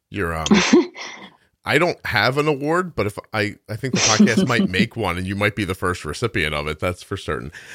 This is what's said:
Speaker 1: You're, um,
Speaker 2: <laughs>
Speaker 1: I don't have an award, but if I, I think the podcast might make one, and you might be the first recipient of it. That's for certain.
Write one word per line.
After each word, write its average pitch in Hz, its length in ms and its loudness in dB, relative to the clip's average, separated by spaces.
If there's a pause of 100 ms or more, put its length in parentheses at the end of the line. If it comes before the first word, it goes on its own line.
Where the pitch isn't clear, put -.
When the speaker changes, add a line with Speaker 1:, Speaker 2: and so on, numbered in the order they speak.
(100)
Speaker 1:
You're, 90 240 -4
um, 80 160 -4
Speaker 2:
<laughs> - 1120 0
Speaker 1:
I 117 140 2
don't 165 280 0
have 120 320 2
an 147 100 2
award, 156 460 0
but 101 120 -2
if 104 120 -8 (140)
I, 104 240 -2 (120)
I 107 80 -8
think - 180 -6
the - 60 0
podcast 107 460 4
might 113 220 2
make 95 280 0
one, 92 220 0
and 92 80 -4
you 98 80 -2
might 101 220 0
be 104 80 0
the 92 100 -2
first 92 300 -4
recipient 76 500 -2
of 73 140 -4
it. 78 100 -6
That's 90 240 -4
for - 140 -8
certain. 71 340 -6 (240)